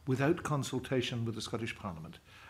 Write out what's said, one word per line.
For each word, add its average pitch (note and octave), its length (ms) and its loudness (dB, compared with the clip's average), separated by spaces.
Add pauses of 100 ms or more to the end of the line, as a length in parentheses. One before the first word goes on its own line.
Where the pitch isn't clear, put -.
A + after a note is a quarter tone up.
without C#3 360 4
consultation B2+ 840 0
with A2+ 100 0
the A2+ 60 -6
Scottish A2+ 340 -4
Parliament, E2 440 -8 (320)